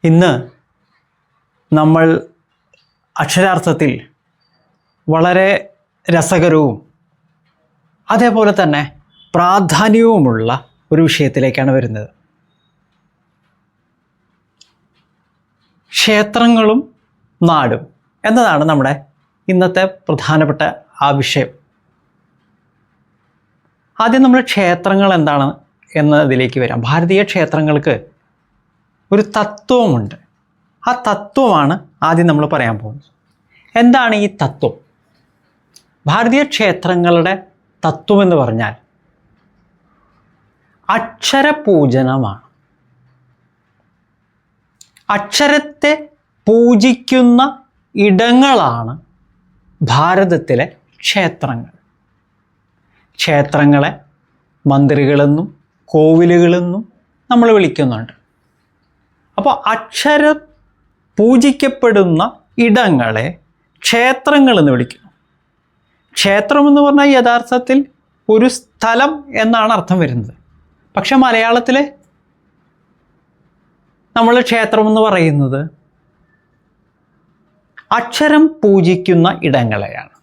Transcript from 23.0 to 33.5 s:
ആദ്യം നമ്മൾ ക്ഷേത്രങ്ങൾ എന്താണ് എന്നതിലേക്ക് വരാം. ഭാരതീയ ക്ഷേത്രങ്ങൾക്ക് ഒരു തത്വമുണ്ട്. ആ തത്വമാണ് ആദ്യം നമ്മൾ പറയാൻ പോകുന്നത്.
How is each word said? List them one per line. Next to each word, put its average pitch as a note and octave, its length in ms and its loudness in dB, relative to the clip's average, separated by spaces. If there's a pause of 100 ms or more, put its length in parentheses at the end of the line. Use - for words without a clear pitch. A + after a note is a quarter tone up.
ആദ്യം A#3+ 280 2
നമ്മൾ B3+ 160 4 (120)
ക്ഷേത്രങ്ങൾ F#3+ 580 0 (100)
എന്താണ് D3 300 -2 (500)
എന്നതിലേക്ക് C3+ 600 0
വരാം. A#2+ 260 -4
ഭാരതീയ E3+ 340 0 (100)
ക്ഷേത്രങ്ങൾക്ക് D3+ 600 -2 (1200)
ഒരു G#3 120 2 (120)
തത്വമുണ്ട്. G#3 840 -2 (680)
ആ A#3+ 100 -4 (160)
തത്വമാണ് G3+ 680 0 (340)
ആദ്യം E3+ 220 2
നമ്മൾ D3 140 0 (100)
പറയാൻ A#2 260 -4
പോകുന്നത്. A2+ 300 -16 (640)